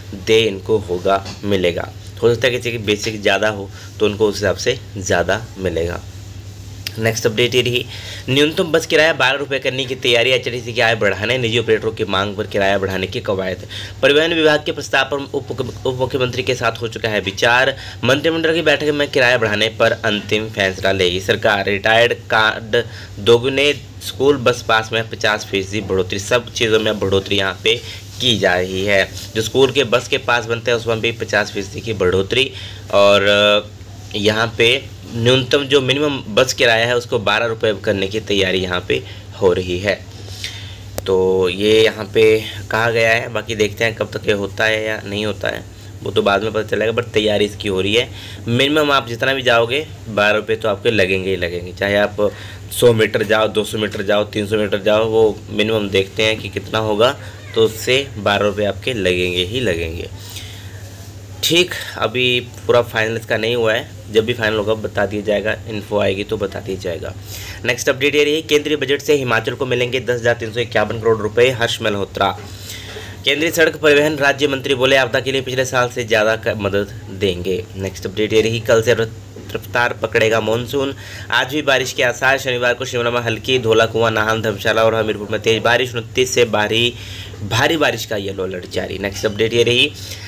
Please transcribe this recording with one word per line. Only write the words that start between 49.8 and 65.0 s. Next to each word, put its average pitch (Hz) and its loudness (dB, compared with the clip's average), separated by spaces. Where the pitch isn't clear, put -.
बारह 104 4
रुपये 107 0
तो 110 -2
आपके 101 2
लगेंगे 95 2
ही 95 0
लगेंगे, 87 -4
चाहे 101 0
आप 101 2
सौ 120 6
मीटर 110 2
जाओ, 107 2
दो 104 0
सौ 110 -6
मीटर 104 -4
जाओ, 104 2
तीन 104 -4
सौ 107 -2
मीटर 104 0
जाओ, 107 2
वो 110 4
मिनिमम 107 0
देखते 98 0
हैं 110 2
कि 104 -10
कितना 101 -6
होगा, 110 2
तो 113 4
उससे 127 0
बारह 101 2
रुपये 104 0
आपके 98 -4
लगेंगे 90 0
ही 113 -4
लगेंगे। 82 -4
ठीक, 175 2
अभी 123 0
पूरा 117 2
final 113 -2
इसका 113 -4
नहीं 113 0
हुआ 110 2
है, - -4
जब 110 4
भी 120 0
final 110 0
होगा 107 2
बता 104 -2